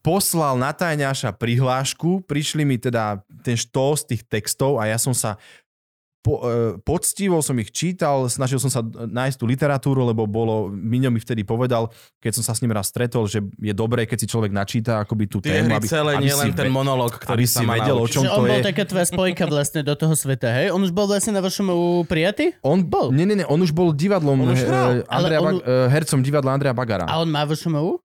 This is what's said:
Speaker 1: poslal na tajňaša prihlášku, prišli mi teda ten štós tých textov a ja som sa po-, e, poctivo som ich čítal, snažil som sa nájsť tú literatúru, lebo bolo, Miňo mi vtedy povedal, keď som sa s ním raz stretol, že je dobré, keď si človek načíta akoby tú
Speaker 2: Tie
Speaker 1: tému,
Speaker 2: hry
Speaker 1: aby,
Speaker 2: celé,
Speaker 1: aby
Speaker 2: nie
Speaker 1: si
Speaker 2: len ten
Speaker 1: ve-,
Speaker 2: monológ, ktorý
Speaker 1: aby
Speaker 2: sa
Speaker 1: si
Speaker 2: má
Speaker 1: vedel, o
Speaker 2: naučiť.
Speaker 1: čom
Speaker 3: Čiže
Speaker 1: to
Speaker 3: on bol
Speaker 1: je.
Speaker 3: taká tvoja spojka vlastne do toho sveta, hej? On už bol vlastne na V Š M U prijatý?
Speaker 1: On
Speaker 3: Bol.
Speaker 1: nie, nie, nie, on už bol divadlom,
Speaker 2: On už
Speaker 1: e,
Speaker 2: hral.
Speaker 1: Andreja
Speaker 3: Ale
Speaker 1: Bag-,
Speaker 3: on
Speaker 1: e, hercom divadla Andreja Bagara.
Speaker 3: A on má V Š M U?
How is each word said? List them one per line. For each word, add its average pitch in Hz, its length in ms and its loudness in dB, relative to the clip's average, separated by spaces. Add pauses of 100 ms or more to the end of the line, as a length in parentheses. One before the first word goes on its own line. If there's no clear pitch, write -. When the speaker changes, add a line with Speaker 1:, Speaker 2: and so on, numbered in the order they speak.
Speaker 1:
poslal 160 560 0
na 131 160 0
tajňaša 143 580 -2
prihlášku, 131 960 -2
prišli 151 380 -2
mi 139 120 2
teda 110 460 -2 (160)
ten 127 160 -2
štós 139 500 0
tých 117 200 -6
textov 135 520 -2
a 110 100 0
ja 110 100 0
som 127 160 -2
sa 110 260 -4 (800)
po-, - 220 0
e, 123 120 -2 (260)
poctivo 175 600 -2
som 147 160 -2
ich 113 140 -2
čítal, 151 580 -2
snažil 127 300 -2
som 127 120 0
sa 123 120 -2
nájsť 117 560 -4
tú - 80 -6
literatúru, 135 580 0
lebo 117 220 2
bolo, 110 440 0
Miňo 110 420 0
mi 113 100 2
vtedy 110 240 -4
povedal, 117 480 -2 (240)
keď 113 160 -4
som 113 100 -4
sa 120 100 -4
s 113 120 -4
ním 117 80 0
raz 104 160 -2
stretol, 120 380 -2
že 101 180 -2 (100)
je 107 220 -4
dobré, 117 280 0
keď 110 140 -4
si - 80 -4
človek 110 220 -2
načíta 104 560 -2
akoby 107 220 -2
tú 104 120 -6
Speaker 2:
Tie 120 160 -4
Speaker 1:
tému, 113 140 2
Speaker 2:
hry 113 80 2
Speaker 1:
aby, 107 100 -2
Speaker 2:
celé, 151 280 0
Speaker 1:
aby 139 100 0
Speaker 2:
nie 139 80 2
Speaker 1:
si 143 80 0
Speaker 2:
len 139 140 0
ten 143 100 -2
Speaker 1:
ve-, 131 80 0
Speaker 2:
monológ, 131 460 0
ktorý - 180 -4
Speaker 1:
aby 120 80 4
Speaker 2:
sa 120 160 0
Speaker 1:
si 120 60 2
Speaker 2:
má 113 100 0
Speaker 1:
vedel, 113 160 2
o - 80 2
Speaker 2:
naučiť. 117 100 2
Speaker 1:
čom - 120 0
Speaker 3:
Čiže - 80 0
Speaker 1:
to - 40 -2
Speaker 3:
on - 120 4
bol - 100 4
Speaker 1:
je. 127 80 2
Speaker 3:
taká - 220 0
tvoja 185 200 0
spojka 185 400 0
vlastne 147 360 0
do 143 100 0
toho 156 220 2
sveta, 135 360 -2
hej? 135 200 2
On 175 100 0
už 190 100 2
bol 196 140 0
vlastne 202 260 0
na 196 140 0
V - 20 0
Š 185 120 -4
M 196 120 0
U 175 100 2 (220)
prijatý? 190 600 0
Speaker 1:
On 160 180 4
Speaker 3:
Bol. 185 300 0
Speaker 1:
nie, 143 140 4
nie, 208 120 2
nie, 175 100 -2
on 143 140 2
už 180 100 4
bol 165 220 2
divadlom, 156 460 2
Speaker 2:
On 127 100 2
už 127 160 2
Speaker 1:
e, - 20 0
Speaker 2:
hral. 127 380 2
Speaker 1:
Andreja - 80 -8
Speaker 3:
Ale 139 160 2
Speaker 1:
Bag-, 160 160 2
Speaker 3:
on 190 140 2
Speaker 1:
e, 127 340 2
hercom 151 260 2
divadla 135 320 2
Andreja 139 220 0
Bagara. 113 320 0
Speaker 3:
A 156 160 -2
on 165 80 0
má 151 160 0
V 147 80 -2
Š 160 160 -4
M 160 80 0
U? 185 320 -2